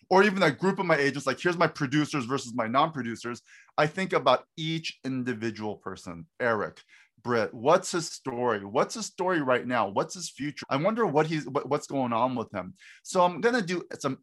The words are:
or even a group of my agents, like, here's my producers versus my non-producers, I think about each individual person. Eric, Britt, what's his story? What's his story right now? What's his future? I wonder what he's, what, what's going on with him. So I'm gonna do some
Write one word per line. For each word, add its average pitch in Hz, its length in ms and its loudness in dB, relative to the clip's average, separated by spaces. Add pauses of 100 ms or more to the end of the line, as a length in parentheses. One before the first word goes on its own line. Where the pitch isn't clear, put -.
or 190 140 8
even 196 180 2
a 165 80 6
group 180 300 0
of 180 80 -2
my 160 100 4
agents, 139 300 0
like, 127 120 0
here's 175 180 0
my 170 100 4
producers 147 580 -2
versus 123 300 -4
my 120 100 0
non-producers, 120 800 -2 (340)
I 151 80 4
think 185 280 -2
about 135 320 4 (120)
each 160 480 -6
individual 113 680 -4
person. 85 500 -12 (140)
Eric, 107 420 0 (420)
Britt, 117 300 0
what's 156 360 2
his 170 220 -4
story? 120 540 -2
What's 143 300 0
his 220 100 -8
story 180 360 -2
right 127 240 2
now? 120 220 0
What's 127 260 -4
his 175 160 -12
future? - 400 -8
I 127 60 0
wonder 214 300 0
what 151 200 2
he's, 156 220 -2
what, 135 220 -4
what's 147 180 -2
going 127 240 -2
on 123 240 2
with 110 180 -6
him. 92 200 -8 (300)
So 185 200 2
I'm 180 160 2
gonna 240 220 2
do 175 200 -2 (160)
some 135 260 -4